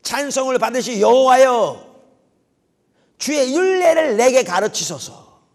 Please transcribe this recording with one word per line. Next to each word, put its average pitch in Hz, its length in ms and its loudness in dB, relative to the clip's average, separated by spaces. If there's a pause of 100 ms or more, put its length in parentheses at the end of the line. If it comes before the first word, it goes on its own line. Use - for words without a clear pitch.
"찬송을 262 560 -4
받으시 226 420 -4
여호와여, 247 840 4 (1300)
주의 269 360 -4
율례를 330 600 0
내게 247 260 2
가르치소서." 180 960 -8 (140)